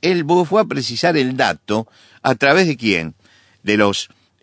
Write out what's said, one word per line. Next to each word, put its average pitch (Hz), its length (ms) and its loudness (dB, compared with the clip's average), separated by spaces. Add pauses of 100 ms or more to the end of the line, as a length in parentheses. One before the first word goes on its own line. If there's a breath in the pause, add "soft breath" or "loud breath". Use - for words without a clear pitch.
él 175 220 0
vo-, 175 200 2
fue 208 180 0
a - 20 -8
precisar 139 520 -4
el 131 200 0
dato, 107 500 -2 (360 soft breath)
¿a 131 120 0
través 151 320 2
de 143 100 -2
quién? 90 380 -2 (480 soft breath)
De 104 140 0
los, 101 320 0 (340)